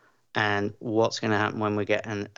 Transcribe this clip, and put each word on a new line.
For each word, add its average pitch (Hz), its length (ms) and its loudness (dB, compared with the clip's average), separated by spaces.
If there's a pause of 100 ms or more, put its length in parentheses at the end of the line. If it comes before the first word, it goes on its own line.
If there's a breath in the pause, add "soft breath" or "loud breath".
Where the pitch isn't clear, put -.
(340 soft breath)
and 104 440 2
what's 110 420 0
gonna 110 180 2
happen 107 200 0
when 104 160 0
we 104 120 -2
get 107 200 0
an 104 320 -6